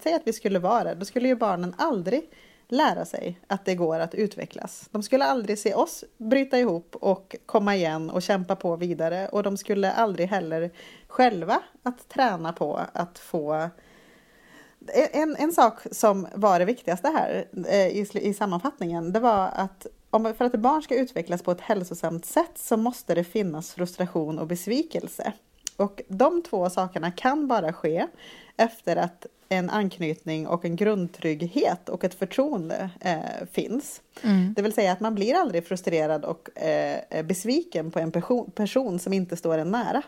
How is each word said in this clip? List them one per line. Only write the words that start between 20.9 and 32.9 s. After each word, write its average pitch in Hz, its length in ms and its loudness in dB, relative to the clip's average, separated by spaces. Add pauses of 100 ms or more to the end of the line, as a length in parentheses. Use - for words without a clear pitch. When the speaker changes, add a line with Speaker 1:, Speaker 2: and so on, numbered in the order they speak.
Speaker 1:
utvecklas 180 480 -2
på - 80 2
ett 180 100 0
hälsosamt 175 640 -2
sätt - 280 2
så - 220 0
måste 220 380 -2
det 175 100 4
finnas 175 480 -4
frustration 175 640 -2
och 160 80 -4
besvikelse. 214 840 -4 (440)
Och 202 320 -2
de 285 340 4
två 185 280 0
sakerna 180 400 -2
kan 269 380 0
bara 185 240 2
ske 175 340 -2 (500)
efter 220 400 0
att 175 300 -2 (220)
en 180 220 0
anknytning 160 760 -2
och 170 180 -2
en 170 120 -2
grundtrygghet 175 1120 0
och - 160 -2
ett 180 100 -4
förtroende, 190 760 -2 (100)